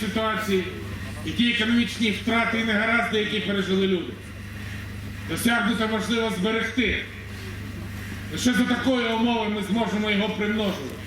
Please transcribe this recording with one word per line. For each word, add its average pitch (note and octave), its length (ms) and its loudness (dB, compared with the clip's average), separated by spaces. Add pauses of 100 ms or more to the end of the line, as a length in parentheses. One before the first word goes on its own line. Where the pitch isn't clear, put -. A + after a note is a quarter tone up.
ситуації, G3+ 640 0 (600)
і D#3+ 60 -4
ті A#3+ 220 4
економічні A3+ 580 2
втрати A3+ 500 0
і A3 40 0
негаразди, A3 540 2
які G#3 220 0
пережили F#3+ 460 2
люди. F3 260 0 (1160)
Досягнуте A3 560 2
можливо A3 520 0
зберегти. A3 680 0 (1300)
Лише G#3 200 2
за A#3+ 120 4
такої A#3+ 420 2
умови A3+ 420 2
ми G#3 140 0
зможемо G#3 480 0
його G3+ 180 2
примножувати. F#3+ 680 -2 (100)